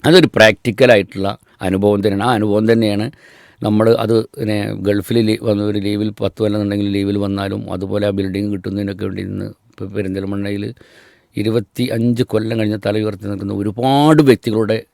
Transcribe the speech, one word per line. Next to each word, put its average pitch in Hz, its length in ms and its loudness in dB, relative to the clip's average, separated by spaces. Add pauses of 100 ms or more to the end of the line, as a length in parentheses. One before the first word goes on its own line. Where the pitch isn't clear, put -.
അതൊരു 165 300 6
പ്രാക്ടിക്കലായിട്ടുള്ള 107 880 4 (400)
അനുഭവം 101 380 2
തന്നെയാണ്. 101 240 0
ആ - 100 2
അനുഭവം 107 320 0
തന്നെയാണ് 107 360 2 (600)
നമ്മൾ 107 180 4 (200)
അത് 113 100 2 (240)
പിന്നെ 107 200 -4 (280)
ഗൾഫിൽ 104 400 0
ലീ-, 107 220 -2
വന്ന 104 240 -2
ഒരു 104 160 -2
ലീവിൽ 104 200 -4 (140)
പത്ത് - 200 -6
കൊല്ലം 104 160 -2
എന്നുണ്ടെങ്കിൽ 101 380 -2
ലീവിൽ 101 300 -2
വന്നാലും 98 340 -6 (140)
അതുപോലെ 98 360 -4
ആ - 100 -4
ബിൽഡിംഗ് 98 340 -4
കിട്ടുന്നതിനൊക്കെ 98 540 -8
വേണ്ടി 95 200 -8
ഇന്ന് 98 200 -8 (260)
ഇപ്പോൾ 98 120 -12 (120)
പെരിന്തൽമണ്ണയിൽ 101 640 -6 (760)
ഇരുപത്തി 110 420 -2 (120)
അഞ്ച് 117 360 0
കൊല്ലം 110 280 -2
കഴിഞ്ഞ 107 240 -2
തല 107 220 -2
ഉയർത്തി 101 240 -8
നിൽക്കുന്ന 98 320 -6
ഒരുപാട് 135 640 4
വ്യക്തികളുടെ 110 500 2 (160)